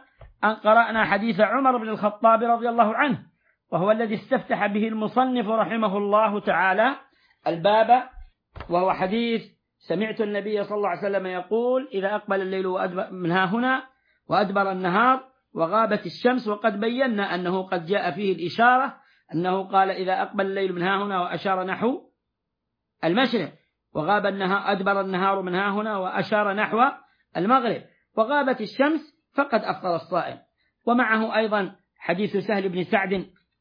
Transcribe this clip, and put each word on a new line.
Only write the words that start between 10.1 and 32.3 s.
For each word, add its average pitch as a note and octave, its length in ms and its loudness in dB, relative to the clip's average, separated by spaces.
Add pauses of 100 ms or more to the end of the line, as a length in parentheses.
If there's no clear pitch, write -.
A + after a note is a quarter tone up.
النبي G#3 420 -2
صلى G#3 140 -6
الله G3+ 120 0
عليه E3+ 100 -6
وسلم G3 280 -2
يقول: A#3 680 -2
إذا G3 220 -2
أقبل G3 260 -2
الليل F#3+ 260 -4
وأدبر F#3 440 -4
من F3+ 200 -4
ها F#3 140 2
هنا B3 380 0 (460)
وأدبر G3 420 2
النهار G3+ 580 2 (260)
وغابت G3 500 0
الشمس"، A#3+ 420 0
وقد G#3 320 -2
بينا A3+ 560 0
أنه F3+ 280 -2
قد F3+ 220 -4
جاء F3+ 260 -2
فيه F#3+ 220 -2
الإشارة A#3+ 600 2 (380)
أنه F3+ 300 0
قال: F#3+ 280 2
"إذا F#3 300 -2
أقبل G3 240 -2
الليل G3 300 -2
من F3 60 -4
ها G3 220 0
هنا"، G3 180 -2
وأشار F#3 420 -2
نحو F#3+ 380 -2 (1000)
المشرق، G3 480 0 (440)
"وغاب F#3+ 300 0
النهار، G3 460 0
أدبر G3 300 0
النهار F#3+ 400 0
من F3+ 140 -4
ها G3 140 0
هنا"، G#3+ 280 -4
وأشار G3 560 0
نحو G#3+ 240 -2 (600)
المغرب، G#3+ 440 2 (360)
"وغابت C4 440 0
الشمس D4 400 0 (340)
فقد C#4 280 0
أفطر F#3 320 -4
الصائم". D3+ 420 -4 (500)
ومعه A3 480 2
أيضا G#3 400 0 (240)
حديث F#3+ 380 -2